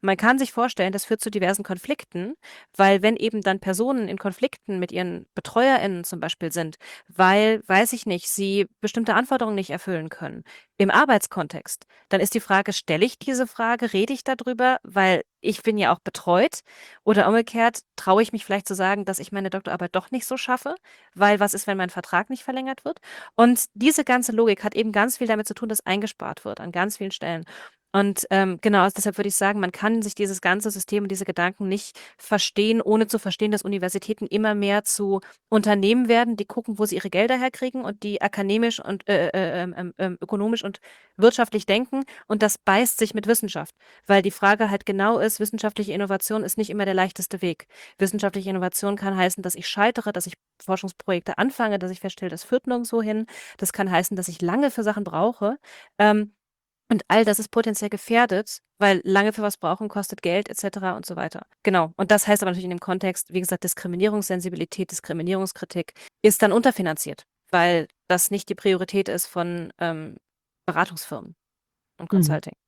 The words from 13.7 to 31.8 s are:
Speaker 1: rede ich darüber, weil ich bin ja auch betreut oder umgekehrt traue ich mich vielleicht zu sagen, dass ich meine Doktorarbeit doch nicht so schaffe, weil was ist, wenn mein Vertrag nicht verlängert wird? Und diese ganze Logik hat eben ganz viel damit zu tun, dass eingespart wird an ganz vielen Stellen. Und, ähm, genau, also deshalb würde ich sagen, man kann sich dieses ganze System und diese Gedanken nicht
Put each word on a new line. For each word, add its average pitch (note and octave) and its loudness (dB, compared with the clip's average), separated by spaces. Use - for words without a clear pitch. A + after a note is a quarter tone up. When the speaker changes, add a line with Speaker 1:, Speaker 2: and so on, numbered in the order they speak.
Speaker 1:
rede G#3+ 0
ich C4 -6
darüber, B3+ 0
weil F#3+ 2
ich - -2
bin G#3+ 2
ja F3 4
auch F3 0
betreut F#3 0
oder G3+ 4
umgekehrt A3+ 2
traue G3 4
ich A3 -2
mich G#3+ -8
vielleicht G3 -4
zu G3 -4
sagen, F#3+ 0
dass F#3+ -4
ich - -12
meine G3 -4
Doktorarbeit F3+ -6
doch - -4
nicht B3+ -6
so C4 -6
schaffe, B3+ -4
weil G3+ 4
was G#3 2
ist, G3+ -6
wenn G3 -2
mein F3+ -2
Vertrag - -4
nicht C4 -10
verlängert C4 -6
wird? D#4 -8
Und A#3+ 6
diese C#4+ 2
ganze B3 0
Logik A3 2
hat G#3 -4
eben G#3+ 0
ganz G#3+ 0
viel B3 -2
damit G#3+ 0
zu G#3+ -6
tun, A#3 -8
dass G#3+ -4
eingespart - -4
wird - -10
an F3 -10
ganz F#3 -2
vielen G3 -6
Stellen. E3 -8
Und, G3+ 2
ähm, F#3+ 2
genau, G#3 4
also G3 2
deshalb G3+ -4
würde G3+ 0
ich - -6
sagen, G3+ 0
man F3+ -2
kann A3+ 0
sich G#3 -6
dieses G3 -4
ganze G3+ 0
System G3+ -4
und G3+ -6
diese F#3+ -6
Gedanken F#3 -4
nicht G3 -4